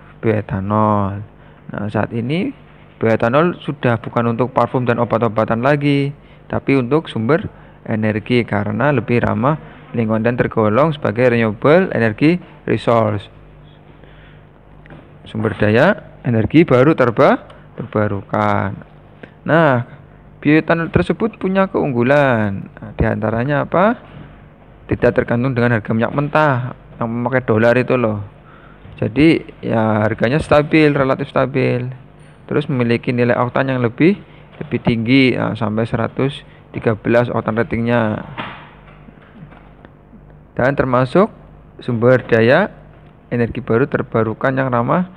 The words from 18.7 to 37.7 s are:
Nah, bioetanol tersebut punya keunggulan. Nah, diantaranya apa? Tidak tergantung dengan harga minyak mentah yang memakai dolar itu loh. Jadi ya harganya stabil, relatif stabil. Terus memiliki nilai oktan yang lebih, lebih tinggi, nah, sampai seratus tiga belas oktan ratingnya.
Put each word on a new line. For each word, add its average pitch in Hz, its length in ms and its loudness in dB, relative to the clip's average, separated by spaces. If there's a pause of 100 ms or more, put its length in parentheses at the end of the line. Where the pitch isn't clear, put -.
Nah, 139 480 2 (400)
bioetanol 160 580 0
tersebut 180 480 -2
punya 190 240 0
keunggulan. 123 1040 0
Nah, - 240 -18
diantaranya 113 720 -2
apa? 190 320 0 (880)
Tidak 120 240 0
tergantung 120 480 -2
dengan 120 160 2
harga 107 160 -4
minyak 113 240 -2
mentah 143 640 -2 (240)
yang 117 80 -6
memakai 120 320 -2
dolar 117 320 4
itu 127 240 0
loh. 107 240 -2 (800)
Jadi 131 400 2 (160)
ya 110 480 0
harganya 117 320 0
stabil, 151 560 2
relatif 135 320 -2
stabil. 127 640 -2 (560)
Terus 147 240 -4
memiliki 120 400 -2
nilai 120 240 2
oktan 131 400 -2
yang 123 80 -2
lebih, 147 400 2 (400)
lebih - 240 -4
tinggi, 123 480 2
nah, 110 240 -4
sampai 110 240 -2
seratus 117 640 -4 (240)
tiga - 240 -2
belas 117 320 2
oktan 110 320 -2
ratingnya. 113 640 -2 (2250)